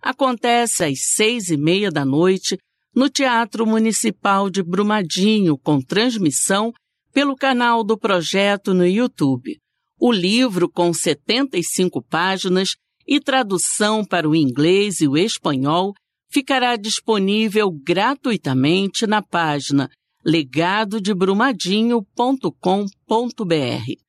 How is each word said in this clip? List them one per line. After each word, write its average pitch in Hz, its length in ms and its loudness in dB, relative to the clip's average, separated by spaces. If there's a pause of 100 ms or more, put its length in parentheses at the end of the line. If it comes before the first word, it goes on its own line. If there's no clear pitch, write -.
acontece 240 800 0
às 143 160 -2 (160)
seis 214 340 0
e 160 80 0
meia 180 340 2
da 147 120 -2
noite 175 540 0 (380)
no 269 140 4
Teatro 233 580 0
Municipal 208 840 0
de 185 140 -2
Brumadinho, 196 960 0
com 151 240 0
transmissão 214 920 -2 (400)
pelo 277 220 0
canal 240 480 0
do 214 140 0
projeto 196 760 0
no 180 140 4
YouTube. 180 680 -2 (420)
O 240 120 4
livro, 196 580 2
com 175 240 0
setenta 214 640 -2
e 170 60 -2
cinco 175 380 -2
páginas 185 760 -2 (320)
e 285 120 0
tradução 214 840 -2
para 175 240 -2
o 151 80 2
inglês 165 680 2
e 156 60 2
o 139 100 2
espanhol, 170 760 -2 (380)
ficará 254 440 0
disponível 208 960 0
gratuitamente 180 1400 0
na 208 160 0
página 143 680 -2 (360)
legadodebrumadinho 196 1800 0 (140)
ponto 247 360 0
com 196 340 -2 (220)
ponto 233 380 -2
B 165 100 2
R 120 420 -4 (120)